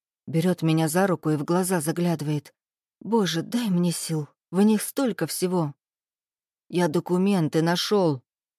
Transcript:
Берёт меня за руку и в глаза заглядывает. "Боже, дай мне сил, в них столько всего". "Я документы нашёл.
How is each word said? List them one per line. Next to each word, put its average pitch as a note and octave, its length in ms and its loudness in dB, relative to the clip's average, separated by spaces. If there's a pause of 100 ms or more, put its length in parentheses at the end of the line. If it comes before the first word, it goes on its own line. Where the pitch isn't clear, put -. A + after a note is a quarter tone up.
(260)
Берёт E3 360 0
меня D#3+ 260 2
за F#3 180 2
руку D#3+ 240 0
и D#3 60 2
в C#3+ 80 -4
глаза F3+ 360 0
заглядывает. D#3 720 -4 (460)
"Боже, F3+ 420 0
дай A#3+ 260 -4
мне F3 240 2
сил, D#3 360 -6 (220)
в F3+ 120 0
них G#3+ 200 4
столько A3 440 -2
всего". F3 480 -2 (920)
"Я E3+ 200 0
документы F3 720 0
нашёл. E3+ 600 2 (360)